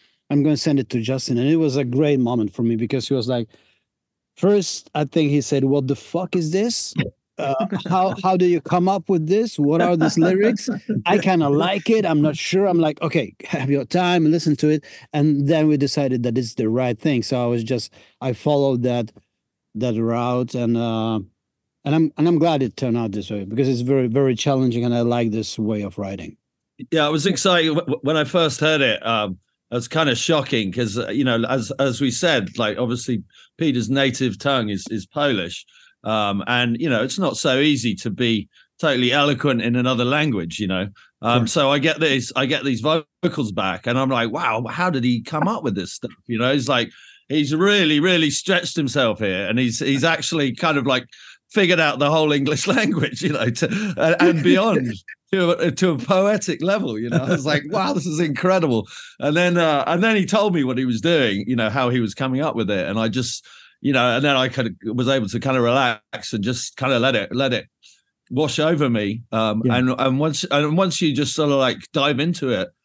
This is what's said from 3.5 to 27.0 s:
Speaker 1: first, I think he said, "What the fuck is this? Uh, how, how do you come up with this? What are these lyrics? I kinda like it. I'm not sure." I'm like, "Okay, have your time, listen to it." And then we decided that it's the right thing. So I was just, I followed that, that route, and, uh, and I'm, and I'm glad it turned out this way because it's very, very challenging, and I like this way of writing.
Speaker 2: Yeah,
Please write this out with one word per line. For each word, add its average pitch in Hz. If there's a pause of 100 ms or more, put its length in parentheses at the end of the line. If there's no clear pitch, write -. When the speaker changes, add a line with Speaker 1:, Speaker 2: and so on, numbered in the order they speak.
Speaker 1:
first, 196
I 151
think 147
he 143
said, 135
"What 135
the 135
fuck 180
is 160
this? 208 (440)
Uh, 139 (340)
how, 190
how 185
do 180
you 175
come 180
up 190
with 160
this? 214
What 151
are 175
these 160
lyrics? 196 (380)
I 196
kinda 175
like 170
it. 220
I'm 160
not 151
sure." 190
I'm 175
like, 156
"Okay, 151 (100)
have 135
your 139
time, 175
listen 156
to 151
it." 151 (280)
And 147
then 156
we 151
decided 131
that 117
it's 120
the 110
right 123
thing. 135
So 123
I 120
was 120
just, 117 (280)
I 131
followed 139
that, 120 (640)
that 117
route, 120
and, 117
uh, 113 (640)
and 139
I'm, 160
and 151
I'm 175
glad 156
it 113
turned 120
out 113
this 101
way 104
because 117
it's 120
very, 127
very 131
challenging, 123
and 120
I 120
like 120
this 107
way 107
of 95
writing. 98 (540)
Speaker 2:
Yeah, 156